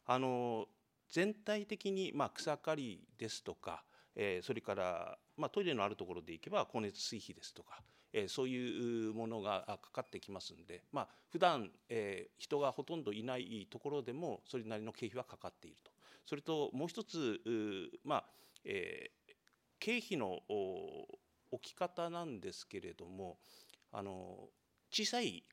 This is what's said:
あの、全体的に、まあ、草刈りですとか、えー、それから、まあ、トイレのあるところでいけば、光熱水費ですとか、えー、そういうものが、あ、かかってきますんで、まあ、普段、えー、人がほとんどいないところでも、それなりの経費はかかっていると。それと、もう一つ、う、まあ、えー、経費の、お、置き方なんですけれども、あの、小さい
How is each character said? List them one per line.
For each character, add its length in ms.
あ 120
の、 500
全 240
体 320
的 240
に、 240
ま 120
あ、 40
草 280
刈 160
り 260
で 100
す 140
と 120
か、 300
え 280
ー、 40
そ 80
れ 60
か 140
ら、 440
ま 100
あ、 40
ト 100
イ 40
レ 100
の 100
あ 40
る 80
と 100
こ 80
ろ 80
で 100
い 60
け 120
ば、 140
光 200
熱 160
水 180
費 160
で 80
す 120
と 80
か、 200
え 120
ー、 40
そ 160
う 40
い 600
う 60
も 120
の 140
が、 280
あ、 100
か 120
か 120
っ 80
て 100
き 100
ま 100
す 140
ん 120
で、 260
ま 100
あ、 60
普 100
段、 320
え 400
ー、 100
人 200
が 140
ほ 100
と 140
ん 80
ど 80
い 100
な 140
い 340
と 80
こ 120
ろ 120
で 100
も、 340
そ 120
れ 60
な 140
り 60
の 80
経 140
費 120
は 60
か 120
か 120
っ 40
て 160
い 20
る 120
と。 80
そ 100
れ 80
と、 300
も 140
う 20
一 160
つ、 400
う、 600
ま 120
あ、 80
え 460
ー、 40
経 200
費 180
の、 320
お、 580
置 180
き 40
方 360
な 140
ん 160
で 120
す 140
け 140
れ 140
ど 120
も、 320
あ 100
の、 460
小 140
さ 160
い 320